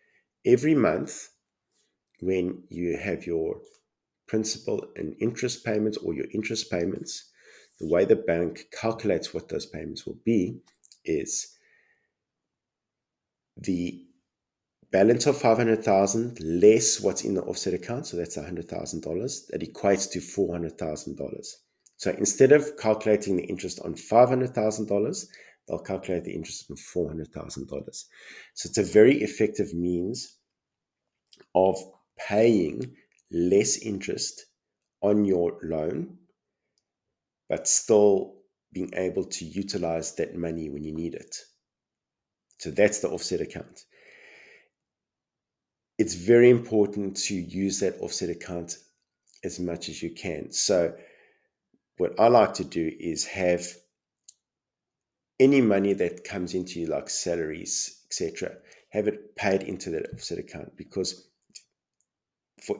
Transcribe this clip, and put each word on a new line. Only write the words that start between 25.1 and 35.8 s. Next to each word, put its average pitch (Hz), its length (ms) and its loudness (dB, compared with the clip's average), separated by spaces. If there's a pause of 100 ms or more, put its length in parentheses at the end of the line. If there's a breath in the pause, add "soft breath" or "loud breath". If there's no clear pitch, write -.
they'll 87 120 -6
calculate 92 440 -4
the - 100 -10
interest - 360 -12
on - 80 -14
four - 320 -4
hundred 78 220 -10
thousand - 360 -12
dollars. - 380 -12 (480 loud breath)
So - 160 -12
it's - 80 -6
a 104 60 4
very 110 380 8
effective 104 520 -2
means 90 640 -4 (1160)
of 92 240 4 (400)
paying 107 800 2 (360 soft breath)
less 90 460 4
interest - 680 -8 (560)
on 104 240 4
your 87 380 2
loan, 82 540 -4 (1300)